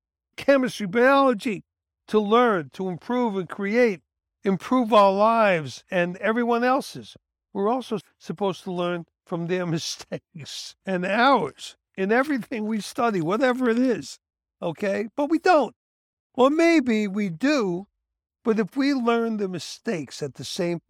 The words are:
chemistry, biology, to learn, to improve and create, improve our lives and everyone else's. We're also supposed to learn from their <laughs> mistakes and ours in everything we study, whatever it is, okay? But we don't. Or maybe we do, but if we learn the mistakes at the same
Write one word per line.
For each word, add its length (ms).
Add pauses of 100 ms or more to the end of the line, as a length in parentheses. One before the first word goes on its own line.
(380)
chemistry, 500
biology, 760 (440)
to 120
learn, 540
to 160
improve 480
and 100
create, 540 (420)
improve 500
our 180
lives 800
and 260
everyone 460
else's. 540 (360)
We're 160
also 300 (180)
supposed 460
to 80
learn 340 (200)
from 220
their 180
<laughs> 120
mistakes 1000 (100)
and 200
ours 680 (200)
in 160
everything 540
we 140
study, 400
whatever 500
it 100
is, 400 (420)
okay? 540
But 140
we 100
don't. 360 (600)
Or 140
maybe 580
we 200
do, 600 (580)
but 140
if 180
we 160
learn 440
the 120
mistakes 760
at 120
the 100
same 340 (100)